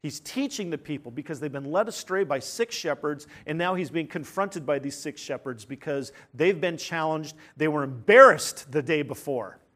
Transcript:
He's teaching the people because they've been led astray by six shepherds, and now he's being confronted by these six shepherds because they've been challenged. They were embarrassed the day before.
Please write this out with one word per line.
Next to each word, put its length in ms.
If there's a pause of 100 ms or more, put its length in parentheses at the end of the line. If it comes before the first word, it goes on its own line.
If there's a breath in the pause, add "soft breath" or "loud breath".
He's 180
teaching 480
the 80
people 340
because 300
they've 100
been 220
led 160
astray 360
by 140
six 360
shepherds, 520 (200 loud breath)
and 100
now 180
he's 140
being 180
confronted 600
by 120
these 180
six 220
shepherds 460
because 480 (220 loud breath)
they've 260
been 160
challenged. 580 (220 loud breath)
They 120
were 160
embarrassed 840
the 120
day 180
before. 580 (160)